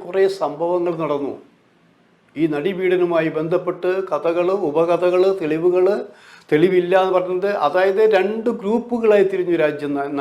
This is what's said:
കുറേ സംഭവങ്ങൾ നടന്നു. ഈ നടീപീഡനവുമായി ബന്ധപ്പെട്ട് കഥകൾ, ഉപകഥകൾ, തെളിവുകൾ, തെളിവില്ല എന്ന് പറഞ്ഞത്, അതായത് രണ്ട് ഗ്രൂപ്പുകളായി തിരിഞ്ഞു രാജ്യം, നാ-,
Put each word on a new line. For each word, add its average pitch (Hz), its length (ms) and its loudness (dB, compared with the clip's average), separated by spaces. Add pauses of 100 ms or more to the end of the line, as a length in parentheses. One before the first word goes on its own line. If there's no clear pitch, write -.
കുറേ 180 200 0 (180)
സംഭവങ്ങൾ 170 600 -2
നടന്നു. 143 320 -4 (1000)
ഈ 147 80 -2 (100)
നടീപീഡനവുമായി 175 760 0 (100)
ബന്ധപ്പെട്ട് 175 520 -2 (200)
കഥകൾ, 175 400 0 (180)
ഉപകഥകൾ, 170 540 2 (180)
തെളിവുകൾ, 175 440 0 (680)
തെളിവില്ല 175 500 2
എന്ന് 190 160 0
പറഞ്ഞത്, 180 320 -2 (180)
അതായത് 190 360 2 (140)
രണ്ട് 214 320 -2 (120)
ഗ്രൂപ്പുകളായി 220 640 2
തിരിഞ്ഞു 185 400 0
രാജ്യം, 143 340 -2
നാ-, 143 240 -6